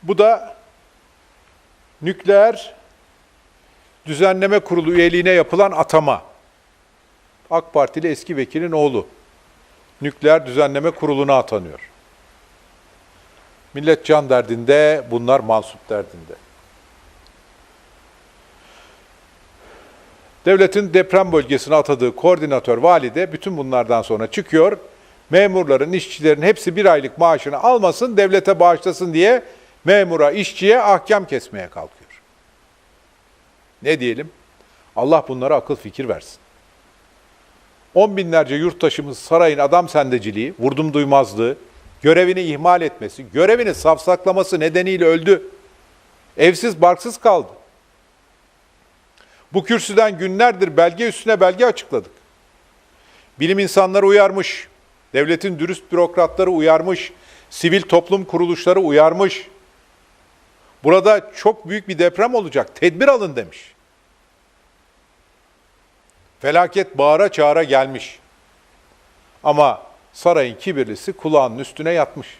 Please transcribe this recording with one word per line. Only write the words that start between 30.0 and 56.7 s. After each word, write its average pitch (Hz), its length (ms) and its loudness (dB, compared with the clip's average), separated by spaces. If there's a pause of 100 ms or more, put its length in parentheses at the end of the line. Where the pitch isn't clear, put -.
işçiye 202 520 0
ahkam 202 420 2
kesmeye 104 440 -10
kalkıyor. - 420 -18 (1700)
Ne 147 180 -2
diyelim? 123 300 -6 (680)
Allah 143 320 0
bunlara 131 280 -2
akıl 135 200 -6
fikir 120 320 -12
versin. 85 300 -10 (1600)
On 196 220 2
binlerce 160 380 0
yurttaşımız 151 640 -4
sarayın 165 400 2
adam 151 300 2
sendeciliği, 127 720 -4
vurdum 139 340 -4
duymazlığı, 139 640 0 (460)
görevini 180 380 2
ihmal 170 420 0
etmesi, 156 500 -10
görevini 196 420 2
safsaklaması 180 840 0
nedeniyle 175 440 -2
öldü. 165 380 2 (960)
Evsiz 170 460 0
barksız 175 360 0
kaldı. 175 300 0 (2000)
Bu 180 120 -2
kürsüden 214 540 0
günlerdir 190 580 0
belge 175 320 0
üstüne 214 320 -2
belge 185 260 2
açıkladık. - 460 -6 (1300)
Bilim 175 180 -2
insanları 196 480 2
uyarmış, 196 640 2 (460)
devletin 160 440 -2
dürüst 170 340 -8
bürokratları 175 580 0
uyarmış, 160 600 0 (380)